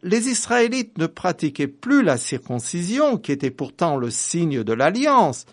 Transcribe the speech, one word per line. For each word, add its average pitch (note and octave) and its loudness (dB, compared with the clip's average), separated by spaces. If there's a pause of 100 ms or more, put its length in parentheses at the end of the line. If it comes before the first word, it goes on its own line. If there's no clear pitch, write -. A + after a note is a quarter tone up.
les A3 0
Israélites A#3+ 0
ne D#3+ 0
pratiquaient D#3 -2
plus B3+ 2
la C#3 4
circoncision, F3 -2
qui D3 -4
était C#3 -2
pourtant D3 -2
le A#2+ -2
signe D3+ -2
de G#2+ -2
l'alliance, F#3+ 2